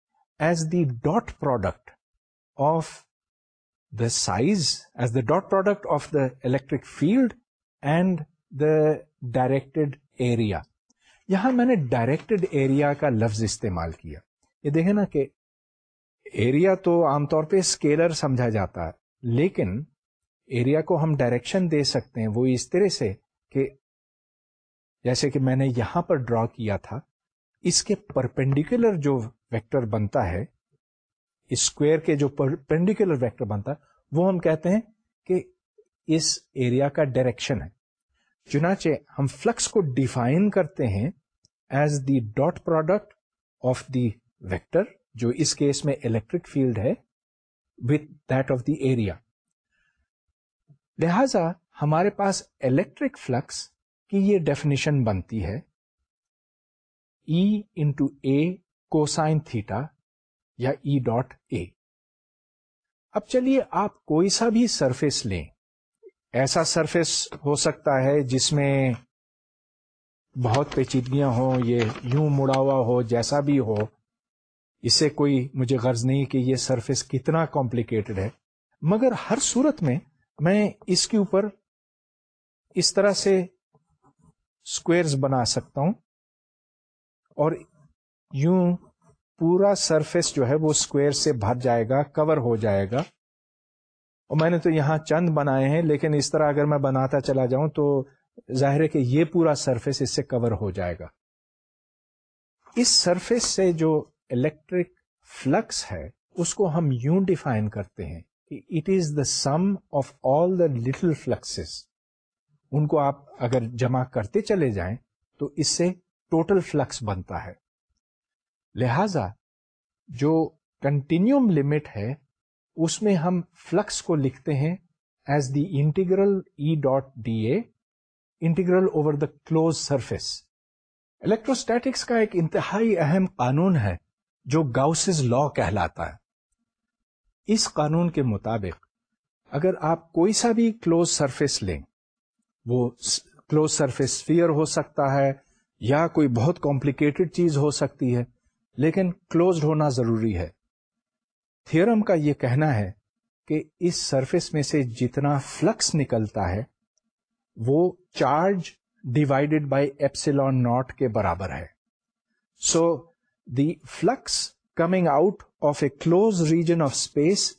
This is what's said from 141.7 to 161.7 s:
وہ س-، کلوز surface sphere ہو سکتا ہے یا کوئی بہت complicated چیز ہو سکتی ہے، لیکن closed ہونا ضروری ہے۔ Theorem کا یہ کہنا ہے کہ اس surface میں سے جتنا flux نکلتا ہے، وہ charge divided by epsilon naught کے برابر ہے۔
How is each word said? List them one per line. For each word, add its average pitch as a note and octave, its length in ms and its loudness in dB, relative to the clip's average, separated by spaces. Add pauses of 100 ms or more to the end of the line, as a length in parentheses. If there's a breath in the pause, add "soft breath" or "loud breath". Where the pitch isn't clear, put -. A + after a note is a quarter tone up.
وہ A#2+ 320 0
س-، - 220 -4 (280)
کلوز D3+ 240 2
surface C3+ 380 0
sphere E3+ 380 2
ہو D#3 160 2
سکتا C#3+ 500 -2
ہے C#3 180 2 (480)
یا C#3+ 260 2
کوئی D#3 220 2
بہت B2+ 320 0
complicated D3 720 0
چیز E3+ 240 0
ہو D3 140 2
سکتی C3 460 -2
ہے، A#2+ 80 -2 (520)
لیکن D#3+ 360 0
closed E3 520 0
ہونا D3+ 240 2
ضروری A2+ 480 0
ہے۔ F2 120 -4 (1200)
Theorem G#3 320 4
کا G#3 120 2
یہ D3 180 2
کہنا C3+ 440 0
ہے G2+ 160 -2 (540)
کہ D#3 160 -2 (180)
اس F3 220 -2
surface C#3 520 -2
میں D3+ 80 0
سے D3 200 0
جتنا C3 560 -2
flux - 560 -2
نکلتا A2 560 -2
ہے، G#2 120 -2 (920)
وہ D3+ 360 2 (300)
charge E3 480 0 (480)
divided D3 560 2
by C#3 80 2
epsilon C#3 840 0
naught B2 220 0 (100)
کے C3 100 0
برابر F#2+ 420 -2
ہے۔ - 160 -10 (960)